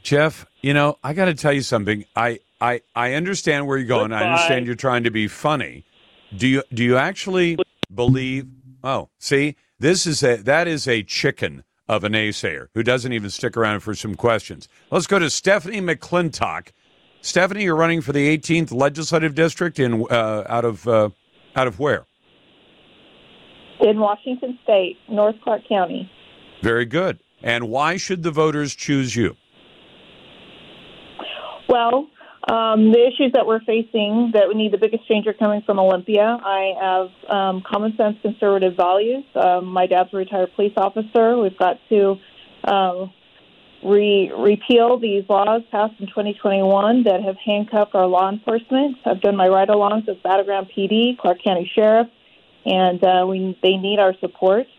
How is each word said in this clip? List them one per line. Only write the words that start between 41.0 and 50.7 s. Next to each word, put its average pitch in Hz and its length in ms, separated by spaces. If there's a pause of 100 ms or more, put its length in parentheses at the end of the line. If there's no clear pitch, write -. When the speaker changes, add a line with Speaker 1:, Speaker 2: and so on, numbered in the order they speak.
Speaker 3:
We've 190 200
got 185 220 (100)
to, 196 280 (460)
um, 190 480 (720)
re-, 202 540
repeal 233 600
these 202 280
laws 208 440
passed 214 280
in 196 80
twenty 208 280
twenty-one 196 680
that 196 200
have 196 200
handcuffed 208 520
our 185 120
law 185 220
enforcement. 240 760
I've 190 160
done 202 140
my 185 120
ride-alongs 208 600
with 190 140
Battleground 190 520